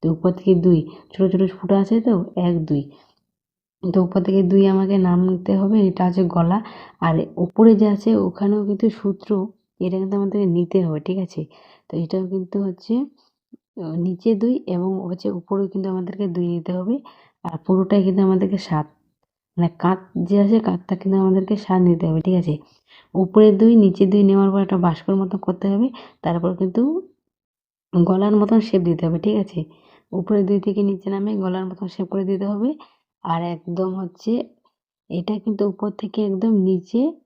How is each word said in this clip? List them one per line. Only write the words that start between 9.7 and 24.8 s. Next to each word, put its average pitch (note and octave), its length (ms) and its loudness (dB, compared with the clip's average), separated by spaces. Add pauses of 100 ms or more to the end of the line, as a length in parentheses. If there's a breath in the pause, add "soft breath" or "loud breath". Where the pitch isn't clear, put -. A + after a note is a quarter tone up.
এটা F#3 180 -4
কিন্তু F#3+ 180 -4
আমাদেরকে G3+ 320 -2
নিতে F3 320 0
হবে, D#3+ 200 -2
ঠিক F#3 180 -6
আছে? F3 240 -8 (420 soft breath)
তো - 120 -18
এটাও E3+ 300 -4
কিন্তু F#3 360 -6
হচ্ছে, F#3+ 320 -6 (800)
আহ, E3 220 -10
নিচে F3+ 380 -2
দুই A3+ 200 0 (120)
এবং F3+ 240 -4 (100)
হচ্ছে F3+ 300 -8
উপরেও G3 380 -4
কিন্তু G3 200 -6
আমাদেরকে F#3 400 -6
দুই F3 200 -4
নিতে E3+ 240 -6
হবে। F#3 220 -4 (500 loud breath)
আর E3+ 160 -10
পুরোটাই F#3+ 440 2
কিন্তু F#3+ 180 0
আমাদেরকে F#3+ 360 0
সাত, D3+ 280 -4 (680)
মানে E3+ 120 2 (100)
কাত F#3 220 0 (240)
যে F#3+ 160 0
আছে G3+ 200 4
কাতটা F3+ 360 -4
কিন্তু F#3+ 220 -2
আমাদেরকে F#3+ 380 2
সাত F#3 260 0
নিতে F3 240 4
হবে, D#3+ 140 0
ঠিক F#3 160 0
আছে? E3+ 180 0 (600 soft breath)
উপরে F#3+ 380 6
দুই, G#3+ 240 6
নিচে G3 300 6
দুই G3+ 180 4
নেওয়ার G3 260 6
পর G3 120 0
একটা F#3+ 160 0
বাস্কর F3 380 0